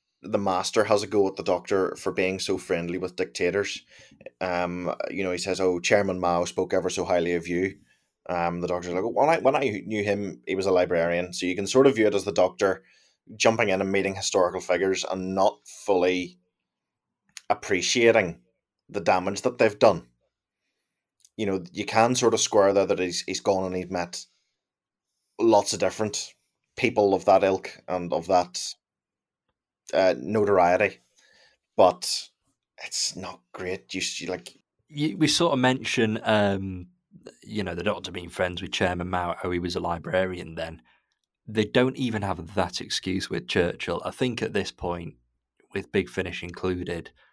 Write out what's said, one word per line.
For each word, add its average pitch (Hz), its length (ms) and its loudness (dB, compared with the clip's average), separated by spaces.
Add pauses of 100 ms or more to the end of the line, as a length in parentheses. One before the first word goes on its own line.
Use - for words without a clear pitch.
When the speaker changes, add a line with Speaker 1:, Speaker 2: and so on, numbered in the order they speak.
(220)
Speaker 1:
the 104 160 -4
Master 98 460 0
has 104 180 4
a 107 60 -8
go 101 200 2
at - 80 -6
the 98 60 -8
Doctor 92 540 0
for - 160 -6
being 95 260 -2
so 95 180 -2
friendly 87 420 -4
with 87 180 -8
dictators. 98 680 -2 (560)
Um, 90 540 -4 (160)
you 98 120 -6
know, 92 80 -2
he 90 80 -4
says, 90 220 -4
"Oh, 92 180 2
Chairman 95 400 2
Mao 87 260 2
spoke 92 300 -2
ever 92 160 0
so 87 140 -4
highly 87 300 2
of 85 120 -4
you." 90 300 -2 (520)
Um, 87 320 -2
the 87 60 -2
Doctor's 87 260 -4
like, 92 120 -2
"When 123 240 2
I, 165 100 2
when 135 160 2
I 135 320 -2
knew 107 160 -2
him, 101 460 -2
he 92 80 -2
was 95 100 -2
a 98 60 4
librarian." 87 600 2
So - 140 -6
you 90 80 -2
can 98 140 -4
sort 135 180 6
of 135 80 6
view 110 140 4
it 104 60 2
as 95 100 0
the 101 80 -2
Doctor 92 500 2 (540)
jumping 113 320 2
in 95 120 2
and 98 120 0
meeting 98 240 0
historical 92 440 0
figures 92 480 0
and 95 260 -4
not 98 300 2
fully 90 760 0 (1120)
appreciating 101 920 2 (480)
the 101 120 -6
damage 95 420 0
that 123 160 -2
they've 110 200 2
done. 95 300 4 (1300)
You 110 100 -2
know, 95 260 -2
you 101 120 -6
can 117 320 4
sort 120 180 4
of 104 60 0
square 101 320 4
there 98 140 4
that 92 120 0
he's, 90 240 -2
he's - 180 -6
gone 95 240 0
and 92 120 -4
he's 90 140 -6
met 87 360 -6 (1120)
lots 107 320 6
of 104 60 -4
different 101 560 -2 (420)
people 107 380 4
of 92 120 -2
that 95 180 8
ilk 95 420 0
and 87 260 -4
of 85 140 -4
that - 480 0 (1160)
uh, 92 260 2
notoriety, 95 800 2 (800)
but - 540 2 (540)
it's - 320 -6
not 92 240 -12 (120)
great. 92 400 -10
You 95 80 -6
s-, - 200 -6
you, 82 80 -10
like 90 300 -10 (300)
Speaker 2:
You, 151 280 -4
we 156 120 2
sort - 240 2
of 135 60 0
mention, 120 640 2
um, 98 640 0 (540)
you 107 200 -6
know, 87 120 -6
the 85 80 -6
Doctor 90 300 -4
being 87 160 -10
friends 90 340 -4
with 90 100 -8
Chairman 90 380 0
Mao, 87 320 -2
how 92 80 -4
he 90 80 -2
was 87 180 -4
a 90 40 -2
librarian 87 760 -2
then. 82 280 -10 (640)
They 107 180 0
don't 127 320 2
even 113 260 -4
have 87 320 -6
that 90 260 -2
excuse - 480 -4
with - 200 -6
Churchill. 87 560 -2
I 90 60 -6
think 123 300 -2
at - 140 -4
this 98 160 -2
point, 85 440 -8 (600)
with 98 180 -8
Big 95 160 0
Finish 92 340 -6
included, 87 680 -6 (220)